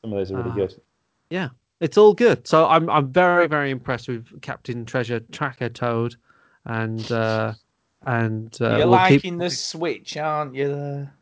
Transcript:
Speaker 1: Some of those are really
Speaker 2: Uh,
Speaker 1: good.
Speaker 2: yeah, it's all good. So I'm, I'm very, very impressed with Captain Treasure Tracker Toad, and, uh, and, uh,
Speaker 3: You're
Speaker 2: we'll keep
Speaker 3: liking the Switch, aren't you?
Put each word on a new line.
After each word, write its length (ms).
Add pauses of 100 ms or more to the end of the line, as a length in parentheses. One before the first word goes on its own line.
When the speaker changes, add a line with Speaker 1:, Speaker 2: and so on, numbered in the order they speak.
Speaker 1:
Some 120
of 60
those 120
are 60
really 140
Speaker 2:
Uh, 40
Speaker 1:
good. 260 (480)
Speaker 2:
yeah, 200 (300)
it's 180
all 160
good. 340
So 200
I'm, 220
I'm 220
very, 360
very 240
impressed 360
with 340
Captain 440
Treasure 360 (100)
Tracker 380
Toad, 460 (500)
and, 460
uh, 420 (520)
and, 560
uh, 160
Speaker 3:
You're 120
Speaker 2:
we'll 180
keep 160
Speaker 3:
liking 140
the 120
Switch, 640
aren't 380
you? 560 (120)